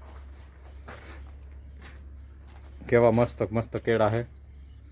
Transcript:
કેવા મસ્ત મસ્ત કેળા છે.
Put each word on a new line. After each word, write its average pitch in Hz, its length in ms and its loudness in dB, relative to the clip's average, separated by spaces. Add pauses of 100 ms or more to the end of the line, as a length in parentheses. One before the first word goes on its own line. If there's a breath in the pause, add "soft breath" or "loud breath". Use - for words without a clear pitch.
(3000)
કેવા 117 240 6
મસ્ત 117 400 2
મસ્ત 113 260 -4
કેળા 110 320 2
છે. 117 160 0 (680)